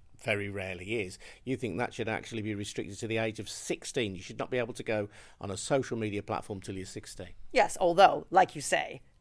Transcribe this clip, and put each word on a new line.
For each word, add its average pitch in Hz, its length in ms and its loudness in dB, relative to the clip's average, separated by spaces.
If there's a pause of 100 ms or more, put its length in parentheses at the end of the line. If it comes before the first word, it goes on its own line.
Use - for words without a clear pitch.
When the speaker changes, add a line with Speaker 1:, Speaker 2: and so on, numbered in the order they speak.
(220)
Speaker 1:
very 101 280 0
rarely 95 520 -4
is, 92 180 -8 (240)
you 131 120 0
think 101 220 -2
that 120 160 -2
should 110 160 -4
actually 110 320 -4
be 107 140 -2
restricted 101 420 -6
to 117 100 -4
the 110 120 0
age 110 200 -2
of 107 80 -10
sixteen? - 680 -2
You 87 60 -8
should 110 180 -10
not - 120 -6
be 127 60 2
able 120 160 0
to - 100 -8
go 107 240 0 (320)
on 101 120 -6
a 104 60 -4
social 131 380 0
media 104 280 -2
platform 98 360 -4
till 98 160 -8
you're 95 100 -6
sixteen. - 480 -12 (200)
Speaker 2:
Yes, - 260 4
although, 170 500 8
like 180 260 6
you 147 60 -6
say, - 420 0 (180)